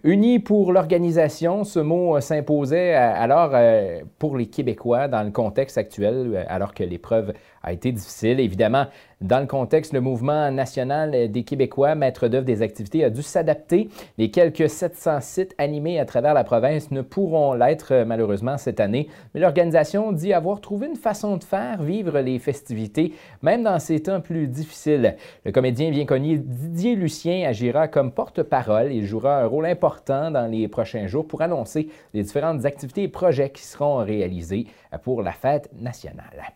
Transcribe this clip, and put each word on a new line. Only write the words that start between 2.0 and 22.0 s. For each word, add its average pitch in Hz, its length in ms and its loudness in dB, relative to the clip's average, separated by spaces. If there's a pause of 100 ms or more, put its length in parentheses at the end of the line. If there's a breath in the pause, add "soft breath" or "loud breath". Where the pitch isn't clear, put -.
euh, 139 60 2
s'imposait, 151 760 0
euh, 135 40 6
alors, 123 540 4
euh, 110 480 4 (180)
pour 143 180 -2
les 117 100 -2
Québécois 120 600 0
dans 113 160 0
le 104 80 -4
contexte 113 460 -2
actuel, 110 580 -2
euh, 90 120 -4
alors 95 260 -6
que 104 100 -6
l'épreuve 101 500 -2 (300 loud breath)
a 87 100 -6
été 123 180 -4
difficile. 117 480 -2
Évidemment, 113 480 2 (320 loud breath)
dans 101 200 2
le 143 60 -2
contexte, 139 480 0
le 135 80 0
mouvement 135 480 0
national 135 840 -2
des 117 120 -2
Québécois, 139 500 2
maître 135 340 0
d'œuvre 127 180 2
des 113 180 0
activités, 110 400 -2
a 123 80 4
dû 120 100 -4
s'adapter. 165 680 0 (280 loud breath)
Les 196 140 2
quelques 165 360 4
sept 170 280 -4
cents 151 260 -2
sites 185 380 -6
animés 151 400 -2
à 135 60 0
travers 147 280 2
la 135 100 4
province 139 460 0
ne 135 120 -4
pourront 156 520 0
l'être, 127 400 2
euh, 120 120 6
malheureusement 113 520 -2
cette - 220 -4
année. 117 300 0 (240 loud breath)
Mais 147 80 -4
l'organisation 170 720 2
dit 170 180 -2
avoir 185 300 0
trouvé 208 260 -6
une 320 80 -8
façon 208 420 -4
de - 60 -8
faire 208 380 -4
vivre 165 380 -2